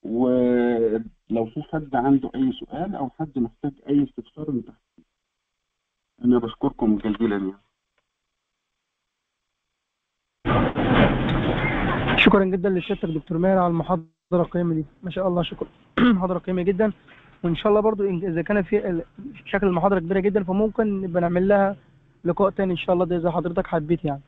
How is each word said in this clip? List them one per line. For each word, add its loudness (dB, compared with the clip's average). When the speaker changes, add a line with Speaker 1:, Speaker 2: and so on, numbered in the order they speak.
Speaker 1:
ولو 0
في -10
حد -6
عنده 2
أي 0
سؤال -8
أو -6
حد -6
محتاج -4
أي 4
استفسار -10
من -4
تحت، -20
أنا 6
بشكركم -2
جزيلًا -2
يعني. -6
Speaker 2:
شكرًا 6
جدًا -2
لسيادتك -4
دكتور -6
ماهر 2
على 2
المحاضرة -2
القيمة 0
دي، -4
ما -8
شاء -4
الله، 0
شكرًا. -8
<clears throat> 4
محاضرة -2
قيمة -4
جدًا، 2
وإن 0
شاء 0
الله 4
برضو 0
إن-، -4
إذا -2
كان 0
في 0
ال-، -2
شكل 0
المحاضرة 2
كبيرة 0
جدًا، 2
فممكن 0
نبقى -2
نعمل 2
لها 4
لقاء 2
تاني -2
إن -2
شاء 0
الله، 2
ده -2
إذا 0
حضرتك -2
حبيت -2
يعني. -4